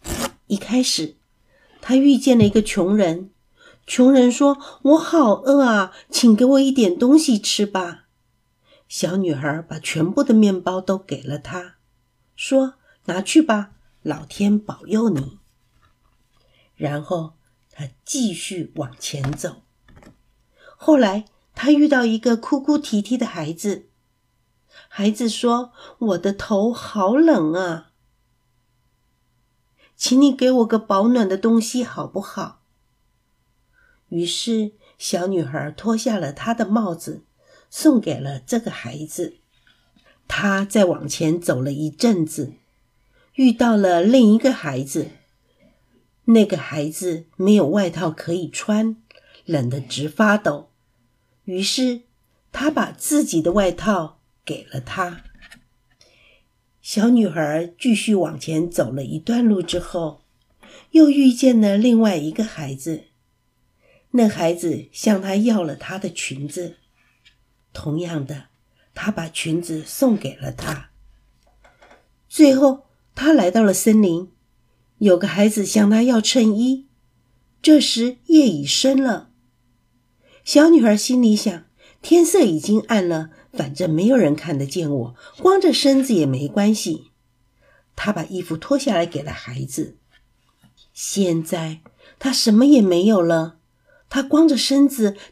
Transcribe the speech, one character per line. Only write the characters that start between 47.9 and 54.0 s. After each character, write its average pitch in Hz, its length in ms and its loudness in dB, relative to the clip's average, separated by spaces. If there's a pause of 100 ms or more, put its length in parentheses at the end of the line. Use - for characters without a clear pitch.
套 165 180 -6
可 160 240 -8
以 175 160 -6
穿， 220 540 -4 (420)
冷 139 240 -4
得 135 120 -6
直 135 280 -10
发 208 300 0
抖， 147 320 -6 (760)
于 185 160 -8
是 247 420 -4 (500)
她 285 180 -4
把 262 220 -4
自 294 320 -2
己 170 180 -4
的 170 80 0
外 190 220 0
套 175 480 -6 (240)